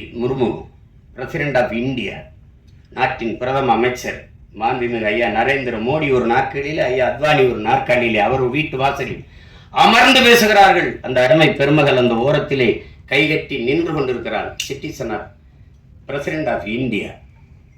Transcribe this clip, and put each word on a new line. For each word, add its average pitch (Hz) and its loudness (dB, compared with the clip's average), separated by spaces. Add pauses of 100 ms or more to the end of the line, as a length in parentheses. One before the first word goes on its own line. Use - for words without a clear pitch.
(140)
முர்மு, 123 -2 (680)
President 135 -6
of 110 0
India. 117 -6 (720)
நாட்டின் 117 -4
பிரதம 131 -2
அமைச்சர் 113 -2 (400)
மாண்புமிகு 120 -2
ஐயா 110 0
நரேந்திர 120 -2
மோடி 147 -2
ஒரு 117 2
நாற்காலியிலே, 139 -2
ஐயா 127 0
அத்வானி 151 2
ஒரு 107 -6
நாற்காலியிலே, 120 0
அவர் 131 2
வீட்டு 135 -2
வாசலில் 135 -4 (460)
அமர்ந்து 240 6
பேசுகிறார்கள். 202 6 (140)
அந்த 127 -2
அருமை 151 6
பெருமகள் 143 2
அந்த 120 2
ஓரத்திலே 135 0 (380)
கைகட்டி 151 -2
நின்று 151 -2
கொண்டிருக்கிறார். 123 -4
Citizen - -10
of 101 -8 (840)
President 156 -6
of 107 -4
India. 107 -4 (680)